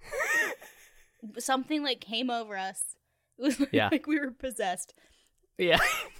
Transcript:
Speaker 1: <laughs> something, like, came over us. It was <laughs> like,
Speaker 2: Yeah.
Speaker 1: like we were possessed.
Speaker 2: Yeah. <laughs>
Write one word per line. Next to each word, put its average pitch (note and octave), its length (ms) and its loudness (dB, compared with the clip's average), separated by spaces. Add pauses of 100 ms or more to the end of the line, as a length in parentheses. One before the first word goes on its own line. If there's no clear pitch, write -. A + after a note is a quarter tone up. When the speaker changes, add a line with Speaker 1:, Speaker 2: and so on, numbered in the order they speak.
Speaker 1:
<laughs> - 1400 -6
something, C4+ 440 0
like, C4 180 -2
came A3+ 280 -4
over A3 280 -4
us. F#3+ 380 -6 (420)
It - 60 -14
was B3+ 160 2
<laughs> - 20 -4
like, C#4 100 2
Speaker 2:
Yeah. G#3+ 200 6
Speaker 1:
like - 160 2
we D4+ 120 0
were C4+ 120 -4
possessed. G#3 600 -4 (640)
Speaker 2:
Yeah. F#2+ 260 6
<laughs> - 60 4 (300)